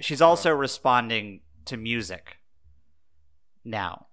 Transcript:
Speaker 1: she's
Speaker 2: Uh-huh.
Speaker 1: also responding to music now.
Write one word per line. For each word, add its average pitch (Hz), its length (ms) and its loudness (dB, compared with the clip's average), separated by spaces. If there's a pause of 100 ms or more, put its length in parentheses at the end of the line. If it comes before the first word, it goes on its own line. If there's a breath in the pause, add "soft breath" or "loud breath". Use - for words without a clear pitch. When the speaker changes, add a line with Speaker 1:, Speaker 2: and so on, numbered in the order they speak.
Speaker 1:
she's 143 220 -6
Speaker 2:
Uh-huh. 165 80 10
Speaker 1:
also 170 220 2
responding 117 880 0 (260)
to 127 100 -8
music 110 600 -8 (1300)
now. 104 480 -8